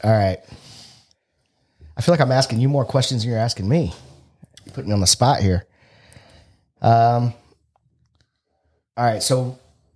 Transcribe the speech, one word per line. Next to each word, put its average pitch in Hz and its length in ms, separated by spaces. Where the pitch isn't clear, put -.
All 107 80
right. 98 280
I 117 60
feel 170 100
like 156 80
I'm 127 120
asking 127 280
you 131 80
more 139 160
questions 127 380
than 120 80
you're 113 100
asking 107 280
me. 135 240
You're - 100
putting 135 140
me 107 60
on 104 60
the 90 60
spot - 340
here. 92 260
Um. 120 520
All 120 80
right. 110 180
So, 127 360